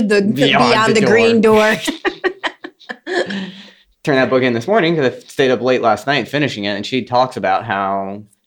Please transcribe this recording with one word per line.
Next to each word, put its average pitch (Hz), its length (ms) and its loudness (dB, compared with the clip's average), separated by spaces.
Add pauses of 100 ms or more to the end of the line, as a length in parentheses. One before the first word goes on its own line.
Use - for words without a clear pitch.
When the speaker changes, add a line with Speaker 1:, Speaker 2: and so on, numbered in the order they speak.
Speaker 1:
the, 208 120 2
Speaker 2:
Beyond 202 140 0
Speaker 1:
beyond 226 600 2
Speaker 2:
the 220 40 2
Speaker 1:
the 202 80 2
green 233 340 4
Speaker 2:
door. 214 320 4
Speaker 1:
door. - 20 -2 (1300)
<laughs> 349 180 -2 (800)
Speaker 2:
Turned 139 140 2
that 127 120 2
book 127 140 2
in 127 100 2
this 117 140 -4
morning 180 280 2
'cause 143 100 0
I - 140 -2
stayed - 320 0
up 113 100 -2
late 127 200 0
last 107 260 0
night 135 200 -2
finishing 131 380 -4
it, 104 100 -4
and 107 100 -8
she 127 200 -4
talks 123 320 -2
about 95 260 0
how, 98 600 -4 (240)